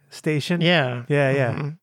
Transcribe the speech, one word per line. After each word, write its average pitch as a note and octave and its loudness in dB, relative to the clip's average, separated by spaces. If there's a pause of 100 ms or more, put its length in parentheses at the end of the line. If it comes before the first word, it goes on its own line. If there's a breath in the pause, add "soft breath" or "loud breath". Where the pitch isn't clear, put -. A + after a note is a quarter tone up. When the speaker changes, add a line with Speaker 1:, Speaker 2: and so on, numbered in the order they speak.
Speaker 1:
station? D#3+ -2
Speaker 2:
Yeah. C3+ 0
Speaker 1:
Yeah, C#3+ 2
yeah. C3 0
Speaker 2:
Mm-hmm. D3 -4 (140)